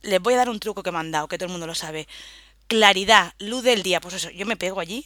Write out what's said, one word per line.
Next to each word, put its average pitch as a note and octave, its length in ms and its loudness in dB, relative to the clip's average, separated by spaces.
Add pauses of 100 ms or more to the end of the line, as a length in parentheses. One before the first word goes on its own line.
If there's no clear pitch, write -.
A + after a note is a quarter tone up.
les F#3+ 180 2
voy A#3+ 140 2
a - 20 4
dar B3 140 2
un G#3+ 80 -6
truco G3 240 -8
que F3+ 80 -4
me E3+ 80 -4
han D#3+ 120 -6
dado, D#3 160 -2
que F3 120 -8
todo F3+ 80 -6
el F3+ 40 -8
mundo E3+ 140 -8
lo E3 80 -8
sabe. D#3 340 -8 (600)
Claridad, G3+ 680 6
luz A3+ 240 -8
del A3+ 220 2
día. F3 180 0
Pues F3+ 140 -12
eso, E3 160 -8
yo F3+ 160 -8
me A3 100 -4
pego F#3+ 220 -6
allí, F#3 260 -8